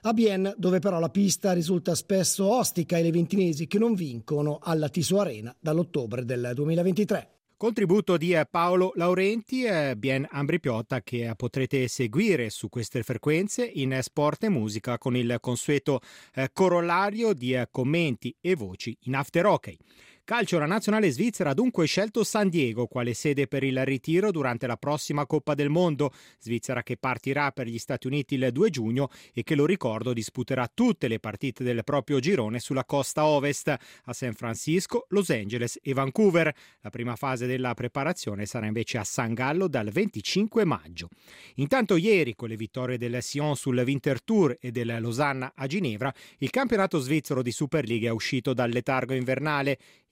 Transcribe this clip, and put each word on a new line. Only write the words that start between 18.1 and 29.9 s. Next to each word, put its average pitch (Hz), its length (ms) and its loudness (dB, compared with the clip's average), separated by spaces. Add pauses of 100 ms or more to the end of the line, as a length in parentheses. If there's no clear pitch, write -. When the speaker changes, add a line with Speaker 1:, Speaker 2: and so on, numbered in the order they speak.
Speaker 2:
e 180 140 0
voci 104 480 -10
in 131 120 -4
After 165 300 0
Hockey. 131 320 0 (480)
Calcio, 214 320 0
la 147 80 2
nazionale 208 460 2
svizzera 165 400 0
ha - 20 0
dunque 196 320 2
scelto 214 380 0
San 208 260 2
Diego 120 380 2
quale 120 260 -2
sede 139 320 2
per 135 160 -2
il 131 240 0
ritiro 165 460 2
durante 135 340 -2
la 120 100 -2
prossima 147 520 -2
Coppa 151 260 0
del 143 160 0
Mondo. 151 440 2 (260)
Svizzera 117 420 -4
che 123 160 -6
partirà 135 540 -2
per 123 160 -8
gli 117 100 -8
Stati 131 300 -6
Uniti 143 260 -2
il 131 180 2
due 175 200 2
giugno 127 380 -2 (260)
e 120 80 -4
che, 160 100 0
lo 147 140 4
ricordo, 120 460 0